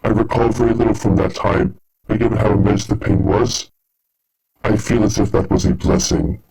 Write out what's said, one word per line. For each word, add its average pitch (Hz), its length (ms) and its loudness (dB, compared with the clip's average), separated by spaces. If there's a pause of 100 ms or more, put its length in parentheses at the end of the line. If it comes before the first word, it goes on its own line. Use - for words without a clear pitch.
I - 60 -4
recall 113 400 0
very 117 240 0
little 113 200 2
from 92 220 0
that - 180 0
time, - 440 -2 (280)
but 107 140 -2
given 110 180 0
how 107 140 2
immense 104 340 2
the 101 100 -2
pain - 280 0
was, - 480 0 (920)
I 110 140 0
feel 113 260 0
as - 140 0
if - 140 0
that 92 180 0
was 95 160 0
a - 80 2
blessing. - 760 -2